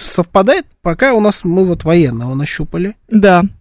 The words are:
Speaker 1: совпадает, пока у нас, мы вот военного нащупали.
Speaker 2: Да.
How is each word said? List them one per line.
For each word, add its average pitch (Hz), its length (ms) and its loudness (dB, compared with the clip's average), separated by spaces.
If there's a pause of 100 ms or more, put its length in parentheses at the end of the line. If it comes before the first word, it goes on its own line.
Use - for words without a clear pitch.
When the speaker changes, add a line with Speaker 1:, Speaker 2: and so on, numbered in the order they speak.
Speaker 1:
совпадает, 202 640 0 (160)
пока 247 320 0
у 220 60 2
нас, 208 240 0
мы 185 220 0
вот 175 180 -4
военного 131 500 0
нащупали. 156 600 -6 (140)
Speaker 2:
Да. 190 340 4 (180)